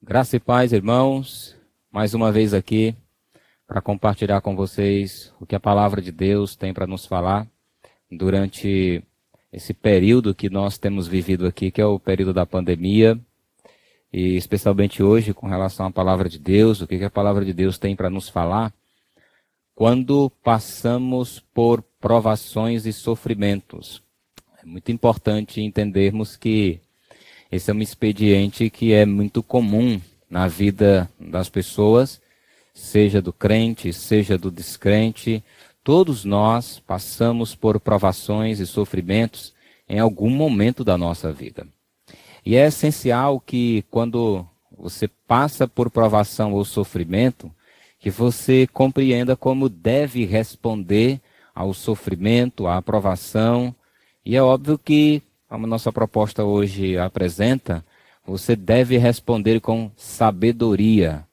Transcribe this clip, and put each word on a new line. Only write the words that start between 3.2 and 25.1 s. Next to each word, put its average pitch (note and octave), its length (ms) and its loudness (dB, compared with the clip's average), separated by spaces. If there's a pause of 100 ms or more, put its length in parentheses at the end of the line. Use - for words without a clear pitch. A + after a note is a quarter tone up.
pra - 140 -6
compartilhar G2+ 600 -2
com G2 120 -4
vocês G2+ 880 -4
o F#2+ 60 -18
que G#2 100 -4
a F#2+ 40 -4
palavra G2+ 420 2
de F2+ 100 -12
Deus G2 420 -2
tem F#2+ 180 -8
pra F#2 140 -6
nos F#2+ 200 -10
falar F#2+ 400 -2 (640)
durante F#2+ 920 -2 (480)
esse - 220 -12
período G#2 600 4
que - 160 -6
nós G2 260 -4
temos G2 320 -4
vivido F2+ 380 -2
aqui, F2+ 240 -4
que - 100 -4
é G#2+ 60 4
o G2+ 120 0
período F#2 360 -2
da F2+ 100 0
pandemia, F#2+ 760 2 (960)
e F#2 240 0
especialmente G2 680 0
hoje G#2+ 300 4
com - 160 -8
relação F#2+ 380 -4
à F#2 40 -6
palavra F#2 380 0
de E2 100 -14
Deus, G2 420 4
o F2 60 -8
que F#2 120 -6
que F#2+ 60 -4
a G2 60 -6
palavra G2+ 340 0
de F#2+ 100 -4
Deus F#2 240 -2
tem G2 180 -4
pra F#2+ 140 -4
nos F#2+ 180 -8
falar G2+ 440 -2 (1000)
quando B2+ 560 2 (120)
passamos B2 1000 -2 (120)
por A#2 300 2 (180)
provações A2+ 840 0
e A2+ 60 -6
sofrimentos. G2+ 1120 -6 (600)
É - 40 -20
muito F2 260 -8
importante A2 680 0